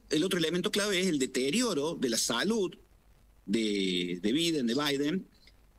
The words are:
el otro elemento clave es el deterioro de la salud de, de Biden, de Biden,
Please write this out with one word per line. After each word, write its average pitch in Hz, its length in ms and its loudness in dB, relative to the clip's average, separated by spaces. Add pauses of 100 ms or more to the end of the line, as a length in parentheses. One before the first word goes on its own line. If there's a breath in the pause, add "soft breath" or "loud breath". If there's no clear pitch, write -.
(100)
el 156 140 2
otro 180 140 0
elemento 170 320 0
clave 196 300 0
es 190 60 2
el 156 120 2
deterioro 147 760 0
de - 160 -2
la 113 80 0
salud 180 560 0 (720)
de, 95 760 0
de 104 120 0
Biden, 156 340 0
de 113 80 0
Biden, 147 520 0 (520 soft breath)